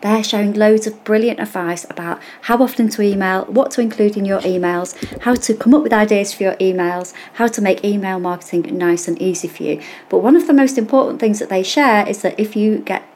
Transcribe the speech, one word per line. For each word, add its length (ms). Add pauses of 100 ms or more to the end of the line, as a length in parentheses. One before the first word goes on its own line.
They're 220
sharing 300
loads 340
of 160
brilliant 360
advice 520
about 280 (220)
how 200
often 280
to 140
email, 420
what 260
to 100
include 360
in 80
your 160
emails, 540 (260)
how 140
to 180
come 220
up 80
with 100
ideas 400
for 80
your 140
emails, 580 (200)
how 140
to 140
make 240
email 340
marketing 440 (140)
nice 300
and 140
easy 260
for 140
you. 200 (280)
But 100
one 160
of 120
the 60
most 260
important 400
things 180
that 120
they 120
share 460
is 160
that 160
if 160
you 240
get 240 (120)